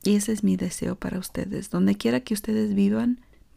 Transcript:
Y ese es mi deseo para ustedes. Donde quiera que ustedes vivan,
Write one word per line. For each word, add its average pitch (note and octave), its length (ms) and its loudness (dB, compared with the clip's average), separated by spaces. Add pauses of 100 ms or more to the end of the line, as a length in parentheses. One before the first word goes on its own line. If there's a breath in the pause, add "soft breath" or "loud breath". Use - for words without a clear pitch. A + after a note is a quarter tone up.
Y G3+ 120 4
ese G#3 180 2
es G#3 100 -4
mi F#3+ 140 4
deseo F3+ 400 -4
para - 220 -6
ustedes. - 500 -6
Donde F#3+ 280 2
quiera A#3 240 0
que B3+ 120 -6
ustedes G#3+ 420 -2
vivan, A3 460 2 (360 soft breath)